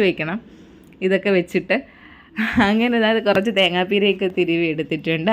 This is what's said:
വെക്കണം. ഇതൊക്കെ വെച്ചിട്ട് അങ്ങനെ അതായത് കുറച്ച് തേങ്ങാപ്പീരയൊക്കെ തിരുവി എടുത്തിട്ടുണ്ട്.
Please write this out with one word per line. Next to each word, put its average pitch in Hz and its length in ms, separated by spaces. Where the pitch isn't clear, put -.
വെക്കണം. 170 340
ഇതൊക്കെ 190 320
വെച്ചിട്ട് 175 400
അങ്ങനെ 226 320
അതായത് 220 280
കുറച്ച് 202 300
തേങ്ങാപ്പീരയൊക്കെ 190 680
തിരുവി 170 360
എടുത്തിട്ടുണ്ട്. 160 600